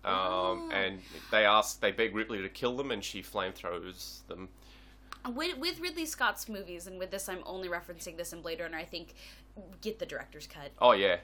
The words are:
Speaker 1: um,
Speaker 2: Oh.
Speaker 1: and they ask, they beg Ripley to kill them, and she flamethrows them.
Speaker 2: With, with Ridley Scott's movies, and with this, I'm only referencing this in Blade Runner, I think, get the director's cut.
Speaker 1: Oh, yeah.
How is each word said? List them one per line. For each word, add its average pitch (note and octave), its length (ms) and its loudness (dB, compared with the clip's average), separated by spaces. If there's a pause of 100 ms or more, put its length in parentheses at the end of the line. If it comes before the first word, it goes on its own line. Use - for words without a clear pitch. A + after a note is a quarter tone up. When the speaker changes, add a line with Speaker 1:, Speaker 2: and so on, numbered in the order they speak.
Speaker 1:
um, G2 100 2
Speaker 2:
Oh. F#2 600 2
Speaker 1:
and F#2+ 280 0 (300)
they G#2+ 140 8
ask, G#2 340 6
they G#2 140 4
beg A2+ 200 2
Ripley A2 280 -2
to F#2+ 80 -4
kill B2 260 0
them, C3+ 160 -2
and G#2 100 -2
she G2 220 -6
flamethrows F#2 1040 -6
them. F#2 220 -10 (840)
Speaker 2:
With, D#4 240 -4
with D#4+ 220 -4
Ridley E4 260 -4
Scott's - 440 0
movies, F3 360 -8
and F#3 140 -12
with F#3 100 -6
this, F#3+ 200 -4
I'm F#3 160 -6
only F#3 240 -6
referencing E3+ 480 -8
this E3+ 160 -6
in E3+ 80 -12
Blade E3 180 -6
Runner, E3 180 -6
I E3 60 -6
think, E3+ 300 -10 (680)
get G#3+ 200 -6
the F3 60 -2
director's D3 420 -10
cut. C#3+ 320 -14
Speaker 1:
Oh, B2 120 12
yeah. G2 320 8